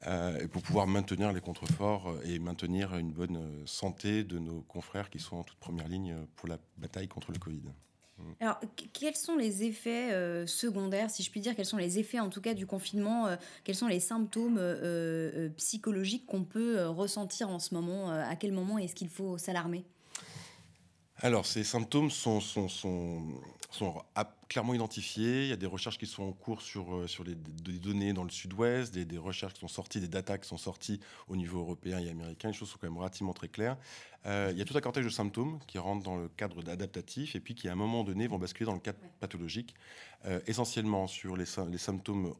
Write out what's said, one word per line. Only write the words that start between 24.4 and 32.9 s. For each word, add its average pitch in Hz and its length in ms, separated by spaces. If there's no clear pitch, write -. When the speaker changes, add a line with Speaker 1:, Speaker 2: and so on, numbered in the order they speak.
Speaker 1:
clairement 120 240
identifiés. 117 680
Il 139 60
y 131 40
a 107 40
des 92 100
recherches 98 320
qui 104 80
sont - 160
en 95 100
cours 107 300
sur, 90 320
euh, 90 140
sur 87 160
les 87 100
d-, 80 380
des 90 80
données 101 320
dans 92 100
le 87 80
Sud-Ouest, 117 640
des, 90 100
des 85 140
recherches 95 360
qui - 60
sont 87 80
sorties, - 320
des 87 80
datas 98 300
qui - 100
sont 82 100
sorties - 420
au 95 80
niveau 90 240
européen 90 400
et 87 100
américain. 82 400
Les 104 60
choses 104 160
sont - 100
quand 92 60
même 82 120